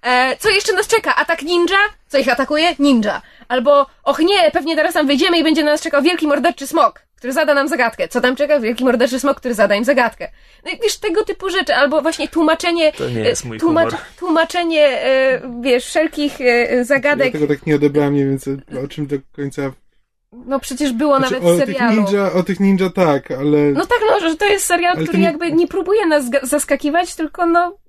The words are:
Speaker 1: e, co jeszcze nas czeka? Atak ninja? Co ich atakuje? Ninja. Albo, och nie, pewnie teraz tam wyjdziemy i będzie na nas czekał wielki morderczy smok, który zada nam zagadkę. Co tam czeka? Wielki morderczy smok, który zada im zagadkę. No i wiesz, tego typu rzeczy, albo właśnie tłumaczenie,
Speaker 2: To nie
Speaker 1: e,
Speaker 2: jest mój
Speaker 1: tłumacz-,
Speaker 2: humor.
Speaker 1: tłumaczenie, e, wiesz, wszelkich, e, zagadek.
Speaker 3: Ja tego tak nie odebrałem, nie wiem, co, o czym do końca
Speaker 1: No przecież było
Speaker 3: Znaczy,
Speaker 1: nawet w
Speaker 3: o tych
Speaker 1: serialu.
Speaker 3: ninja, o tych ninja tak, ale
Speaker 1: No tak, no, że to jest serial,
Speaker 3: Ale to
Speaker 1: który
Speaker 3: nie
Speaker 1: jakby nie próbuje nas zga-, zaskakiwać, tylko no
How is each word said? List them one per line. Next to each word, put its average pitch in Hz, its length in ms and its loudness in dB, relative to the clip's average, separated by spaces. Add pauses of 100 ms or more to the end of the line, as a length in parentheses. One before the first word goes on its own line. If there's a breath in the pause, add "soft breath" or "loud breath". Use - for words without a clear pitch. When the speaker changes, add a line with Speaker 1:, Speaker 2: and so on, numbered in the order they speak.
Speaker 1:
e, 247 340 0
co 427 140 -2
jeszcze 403 220 0
nas 370 160 0
czeka? 427 280 0
Atak 330 260 -2
ninja? 349 340 0 (320)
Co 277 100 0
ich 247 100 0
atakuje? 302 500 0
Ninja. 233 440 2 (260 loud breath)
Albo, 277 380 2 (160 soft breath)
och - 160 -2
nie, 339 320 4
pewnie 320 260 -2
teraz 311 180 0
tam 302 120 2
wyjdziemy 320 320 2
i 311 60 2
będzie 311 200 2
na 294 60 2
nas 302 100 0
czekał 285 220 0
wielki 320 240 0
morderczy 277 400 -2
smok, 294 360 0 (140)
który 247 160 -10
zada 311 220 2
nam 277 140 0
zagadkę. 233 400 -2
Co 247 120 -4
tam 254 160 0
czeka? 285 240 0
Wielki 233 240 -4
morderczy 247 360 0
smok, 277 160 0
który 240 180 -6
zada 202 200 2
im 202 100 -2
zagadkę. 240 440 0 (360 soft breath)
No - 60 -10
i 320 120 -10
wiesz, 427 140 0
tego 415 280 -2
typu 381 260 -6
rzeczy, 339 240 0
albo 285 280 2
właśnie 311 260 -4
tłumaczenie, 330 640 0
Speaker 2:
To - 160 -6
nie 240 120 -4
Speaker 1:
e, 107 80 -2
Speaker 2:
jest - 160 -2
mój 110 140 -10
Speaker 1:
tłumacz-, 330 320 0
Speaker 2:
humor. - 140 -8 (140)
Speaker 1:
tłumaczenie, 330 680 0
e, 262 540 0 (200)
wiesz, 247 240 0
wszelkich, 311 560 -2
e, 240 440 2
zagadek. 277 420 0
Speaker 3:
Ja 190 140 -2
tego 147 140 2
tak - 120 -8
nie 156 100 2
odebrałem, 143 380 2
nie 139 100 2
wiem, 135 140 -2
co, 139 120 -8 (340)
o 139 40 -12
czym 147 180 -8
do 139 100 -6 (200)
końca 139 360 -8 (760)
Speaker 1:
No 269 140 -4
przecież 269 320 -4
było 277 260 2
Speaker 3:
Znaczy, 262 160 0
Speaker 1:
nawet 175 140 0
w 170 60 6
Speaker 3:
o - 20 2 (100)
tych 208 100 -6
Speaker 1:
serialu. 226 260 2
Speaker 3:
ninja, 196 300 0
o 180 100 0
tych 185 180 -4
ninja 190 300 2
tak, 160 400 0
ale 147 280 2 (140)
Speaker 1:
No 294 140 0
tak, 480 120 2 (120)
no, 359 180 2
że 320 80 -2
to 415 100 -2
jest 403 200 0
serial, 349 240 0
Speaker 3:
Ale 359 100 -2
to - 20 -2
Speaker 1:
który - 160 0
Speaker 3:
nie 339 60 4
Speaker 1:
jakby 330 280 -2
nie 330 160 2
próbuje 392 380 0
nas 302 180 2
zga-, 254 220 -2
zaskakiwać, 294 680 -2
tylko 330 320 -4
no 349 300 0 (120)